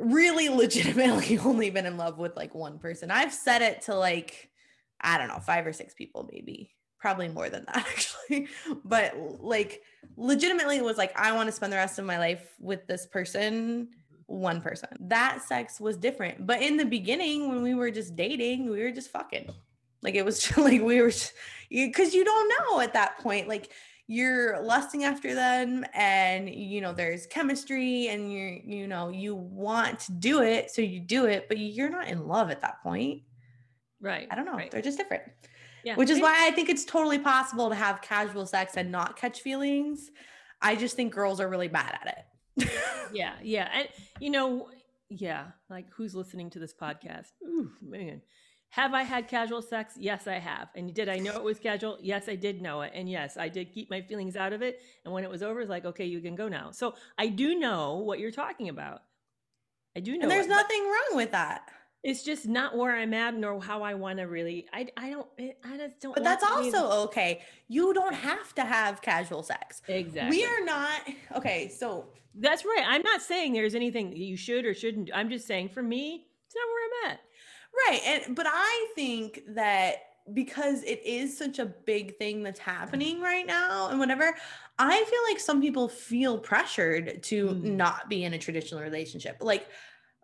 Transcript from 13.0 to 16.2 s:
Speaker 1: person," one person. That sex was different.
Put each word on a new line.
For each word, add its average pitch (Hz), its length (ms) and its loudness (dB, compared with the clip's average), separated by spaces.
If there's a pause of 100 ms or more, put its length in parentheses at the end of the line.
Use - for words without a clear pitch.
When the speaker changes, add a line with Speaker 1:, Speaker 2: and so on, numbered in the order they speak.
Speaker 1:
person," 226 840 -2 (360)
one 175 360 -2
person. 170 280 -6 (100)
That 247 440 2
sex 240 360 -4
was 214 160 -2
different. 190 520 -2